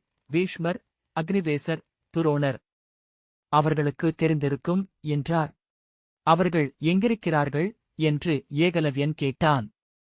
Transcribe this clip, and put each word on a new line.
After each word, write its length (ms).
பீஷ்மர், 580
அக்னிவேசர், 600
துரோணர். 420
அவர்களுக்கு 760
தெரிந்திருக்கும்," 640
என்றார். 560
"அவர்கள் 560
எங்கிருக்கிறார்கள்?" 1000
என்று 540
ஏகலவ்யன் 640
கேட்டான். 600